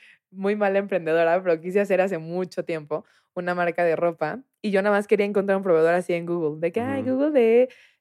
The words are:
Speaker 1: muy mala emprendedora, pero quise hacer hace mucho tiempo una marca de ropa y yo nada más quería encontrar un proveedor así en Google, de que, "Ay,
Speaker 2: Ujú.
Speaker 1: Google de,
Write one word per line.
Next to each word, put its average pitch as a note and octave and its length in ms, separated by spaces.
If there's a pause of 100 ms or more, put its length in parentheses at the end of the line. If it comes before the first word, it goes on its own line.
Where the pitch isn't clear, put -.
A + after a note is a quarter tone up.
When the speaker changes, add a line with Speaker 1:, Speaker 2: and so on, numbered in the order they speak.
(320)
Speaker 1:
muy G3 240
mala G3 240
emprendedora, E3+ 640
pero E3+ 180
quise F3+ 200
hacer F#3+ 200
hace F#3+ 180
mucho F3 460
tiempo D#3 400 (300)
una F3+ 200
marca F3 300
de E3 100
ropa E3+ 480 (180)
y G#3+ 100
yo G3 100
nada G3+ 160
más G3+ 100
quería G3+ 180
encontrar G3 320
un G3 60
proveedor E3 300
así F3+ 200
en E3+ 120
Google, E3 340
de E3+ 120
que, A3+ 100
"Ay, C4+ 220
Speaker 2:
Ujú. B3+ 100
Speaker 1:
Google C#4 180
de, A#3+ 380 (320)